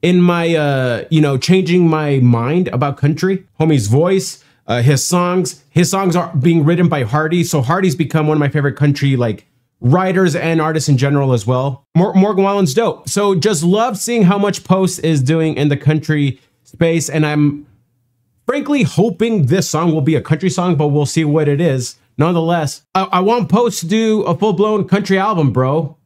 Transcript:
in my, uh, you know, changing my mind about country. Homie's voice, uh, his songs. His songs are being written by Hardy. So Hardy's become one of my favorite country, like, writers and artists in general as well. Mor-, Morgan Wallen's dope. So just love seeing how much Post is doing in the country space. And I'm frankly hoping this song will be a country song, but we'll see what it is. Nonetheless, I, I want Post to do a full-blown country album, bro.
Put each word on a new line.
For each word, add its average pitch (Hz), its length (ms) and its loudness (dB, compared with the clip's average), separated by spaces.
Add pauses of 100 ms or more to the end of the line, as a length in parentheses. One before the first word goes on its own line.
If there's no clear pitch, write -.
in 180 180 2
my, 170 360 2
uh, 131 560 -2
you 156 100 2
know, 139 160 0
changing 175 500 2
my 151 340 0
mind 123 480 2
about 139 280 -4
country. 180 480 -2 (140)
Homie's 156 260 2
voice, 175 580 0 (220)
uh, 120 180 -2
his 139 220 2
songs. 180 680 -2
His 175 180 2
songs 190 260 -2
are 175 200 -4
being 165 280 2
written 175 240 2
by 147 160 0
Hardy. 156 400 0
So 156 180 -2
Hardy's 170 340 0
become 151 320 0
one 151 100 0
of - 20 0
my 143 100 0
favorite 143 260 -2
country, 143 400 0
like, 120 320 -4 (340)
writers 180 540 2
and 160 260 -2
artists 156 260 -2
in 143 100 2
general 139 360 0
as 107 140 -2
well. 127 380 -2 (100)
Mor-, 175 180 2
Morgan 196 300 2
Wallen's 196 300 0
dope. 214 360 -2
So 202 240 0
just 170 300 -2
love 208 340 0
seeing 233 260 0
how 190 140 4
much 202 260 -2
Post 185 400 -2
is 156 200 0
doing 160 320 0
in 147 140 0
the 143 80 0
country 147 640 -2 (240)
space. 165 460 -2
And 151 160 -2
I'm 147 400 -2 (800)
frankly 285 380 -2
hoping 214 640 0
this 170 220 -2
song 165 220 -2
will 156 100 -2
be 156 140 0
a 131 60 0
country 170 280 -2
song, 180 260 -2
but 147 140 0
we'll 143 180 0
see 160 180 -2
what 151 220 0
it 143 120 0
is. 135 360 -2 (220)
Nonetheless, 165 760 -2
I, 190 100 0
I 185 180 -2
want 220 280 0
Post 233 300 0
to 165 80 -10
do 220 360 0
a 170 140 -2
full-blown 208 500 0
country 190 300 0
album, 190 340 0
bro. 139 540 -2